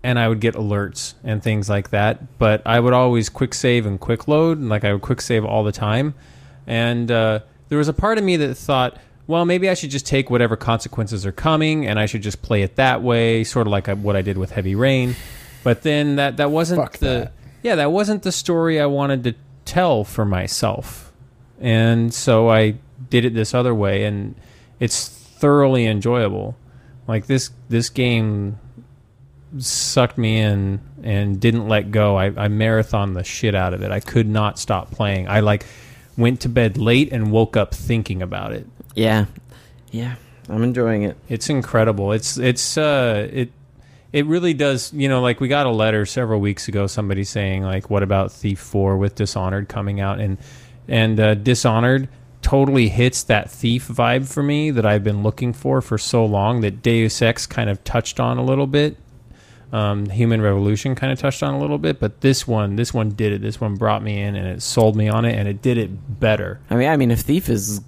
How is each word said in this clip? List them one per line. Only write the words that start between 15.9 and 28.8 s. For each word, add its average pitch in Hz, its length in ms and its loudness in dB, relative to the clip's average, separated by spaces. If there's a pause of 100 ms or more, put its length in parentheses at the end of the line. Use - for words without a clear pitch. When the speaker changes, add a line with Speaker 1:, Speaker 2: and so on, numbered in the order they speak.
Speaker 1:
that, 139 200 0
that 143 140 0
wasn't 165 320 0
Speaker 2:
Fuck - 160 -6
Speaker 1:
the 143 80 0
Speaker 2:
that. 123 260 -2 (300)
Speaker 1:
yeah, 233 140 0
that 147 160 2
wasn't 208 320 0
the 185 80 -2
story 165 480 0
I 147 60 2
wanted 139 380 0
to 117 100 0 (300)
tell 156 400 2
for 110 220 -4
myself. - 840 -4 (480)
And 117 520 4
so 113 380 4
I 110 240 4 (340)
did 120 160 4
it 120 80 0
this 110 220 -2
other 123 200 2
way, 101 300 0
and 104 300 -4 (460)
it's - 280 -4
thoroughly 139 800 2
enjoyable. 107 680 0 (520)
Like, 110 180 -2
this, 135 240 0 (200)
this 117 200 0
game 107 680 -2 (1000)